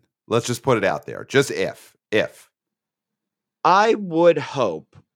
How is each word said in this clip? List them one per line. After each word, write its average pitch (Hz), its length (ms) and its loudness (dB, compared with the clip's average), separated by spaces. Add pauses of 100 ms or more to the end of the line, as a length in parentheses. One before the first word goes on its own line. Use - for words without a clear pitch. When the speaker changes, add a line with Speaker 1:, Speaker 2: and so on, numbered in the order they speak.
(260)
Speaker 1:
Let's - 200 -2
just 120 160 -6
put 127 140 2
it 98 80 -2
out 82 200 -2
there. - 200 -14
Just 135 260 0
if, - 440 -8 (160)
if. - 380 -2 (1160)
Speaker 2:
I 208 300 4
would 170 420 2
hope, 120 580 -6 (200)